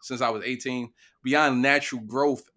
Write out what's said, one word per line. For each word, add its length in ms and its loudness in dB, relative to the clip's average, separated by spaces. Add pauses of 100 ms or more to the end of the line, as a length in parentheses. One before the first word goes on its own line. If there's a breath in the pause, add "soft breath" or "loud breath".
since 200 -8
I 80 2
was 160 -4
eighteen, 480 -6 (300 soft breath)
beyond 380 4
natural 400 2
growth 560 -2